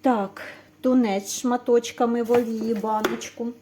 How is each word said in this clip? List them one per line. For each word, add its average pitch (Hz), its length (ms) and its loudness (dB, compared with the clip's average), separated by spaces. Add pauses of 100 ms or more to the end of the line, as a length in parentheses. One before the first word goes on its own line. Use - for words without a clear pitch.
Так, 220 400 0 (400)
тунець 226 520 2
шматочками 240 880 0
в 226 80 0
олії, 226 420 0
баночку. 214 720 -4 (140)